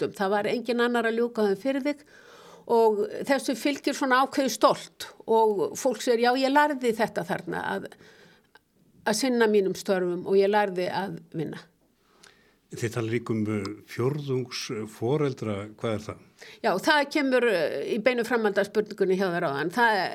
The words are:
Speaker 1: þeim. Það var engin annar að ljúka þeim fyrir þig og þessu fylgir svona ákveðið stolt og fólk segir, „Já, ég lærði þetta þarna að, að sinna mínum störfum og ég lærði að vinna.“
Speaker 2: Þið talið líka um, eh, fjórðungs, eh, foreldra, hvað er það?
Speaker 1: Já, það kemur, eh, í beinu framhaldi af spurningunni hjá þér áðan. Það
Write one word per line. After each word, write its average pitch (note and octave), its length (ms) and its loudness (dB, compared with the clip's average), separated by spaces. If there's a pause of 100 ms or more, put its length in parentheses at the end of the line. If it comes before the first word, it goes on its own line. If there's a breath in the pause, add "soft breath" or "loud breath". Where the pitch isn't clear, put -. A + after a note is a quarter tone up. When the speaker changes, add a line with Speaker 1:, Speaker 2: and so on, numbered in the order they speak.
Speaker 1:
þeim. - 140 -4
Það G3 180 0
var G3+ 160 0
engin A#3+ 320 -2
annar A#3+ 240 2
að A3+ 140 0
ljúka A#3 260 0
þeim F#3+ 160 0
fyrir C4+ 240 -2
þig D4 160 -2 (640 loud breath)
og A3 380 4 (240)
þessu C4+ 260 0
fylgir C#4+ 400 -2
svona C4+ 300 4
ákveðið C4 320 0
stolt - 520 0 (180)
og G#3+ 520 2
fólk - 240 -2
segir, A#3 240 2
„Já, B3 80 4
ég C4 160 2
lærði C#4 480 4
þetta G3 240 -2
þarna E3+ 400 -6 (140)
að, - 120 -10 (1200 soft breath)
að G#3+ 140 0
sinna A#3+ 260 2
mínum G3 320 2
störfum F3+ 480 -2
og G3 80 0
ég G3 160 4
lærði F#3+ 400 0
að E3+ 300 -6 (100)
vinna.“ - 320 -8 (1120 soft breath)
Speaker 2:
Þið A2+ 220 -6
talið A2 180 -2
líka A#2 180 -2
um, A2 140 0
eh, G#2+ 200 -2 (200)
fjórðungs, C3 720 -4 (140)
eh, G#2+ 160 -6
foreldra, B2+ 640 -2 (240)
hvað A#2 160 -2
er G2+ 80 -6
það? - 220 -12 (400 loud breath)
Speaker 1:
Já, A3 60 2 (120)
það D4 320 2
kemur, B3+ 320 2
eh, E3 480 0
í A#3 80 0
beinu A#3+ 240 -4
framhaldi A3 340 0
af F#3+ 60 0
spurningunni G3 500 -2
hjá G3 140 0
þér E3+ 160 -2
áðan. C#3+ 240 -2
Það A3+ 300 2 (140)